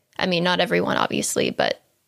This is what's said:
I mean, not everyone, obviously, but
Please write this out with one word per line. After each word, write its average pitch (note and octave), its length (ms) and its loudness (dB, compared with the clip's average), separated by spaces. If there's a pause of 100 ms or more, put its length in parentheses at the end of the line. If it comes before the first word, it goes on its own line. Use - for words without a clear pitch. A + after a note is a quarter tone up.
(180)
I - 80 -2
mean, E3+ 180 0
not F3+ 160 2
everyone, - 380 0
obviously, - 540 0
but - 300 -2 (260)